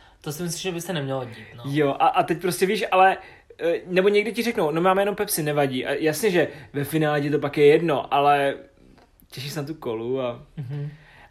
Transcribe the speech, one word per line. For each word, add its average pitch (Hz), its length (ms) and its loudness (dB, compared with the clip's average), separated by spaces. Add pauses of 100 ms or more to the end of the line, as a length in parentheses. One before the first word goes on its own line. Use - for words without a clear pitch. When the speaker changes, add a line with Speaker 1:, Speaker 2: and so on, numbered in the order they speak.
(260)
Speaker 1:
To 151 60 -6
si 170 100 -10
myslím, 170 180 -6 (100)
že 170 40 -6
by 170 60 -8
se 180 120 -8
nemělo 135 320 -4
dít, 110 220 -14 (100)
no. 117 100 -18
Speaker 2:
Jo, 139 320 2
a, 160 80 4
a 175 160 2
teď 160 180 -4
prostě 180 260 0
víš, 202 240 -2
ale, 190 260 6 (440)
eh, 165 260 0
nebo 185 220 2
někdy 208 240 2
ti 226 100 -2
řeknou, 214 280 0
„No, 160 100 0
máme 190 220 4
jenom 202 120 -2
Pepsi, 196 280 -4
nevadí.“ 143 440 0
A 135 80 -4
jasně, 156 360 0
že 175 180 2 (240)
ve 139 120 -4
finále 151 360 0
ti 143 100 -2
to 147 80 2
pak 139 200 -4
je 147 80 8
jedno, 151 480 4
ale 143 400 4 (760)
těšíš 139 220 -12
se 156 80 -6
na 139 60 -6
tu 156 80 -10
kolu 120 460 -6
a 120 220 -6 (140)
Speaker 1:
Mhm. 143 340 -8 (400)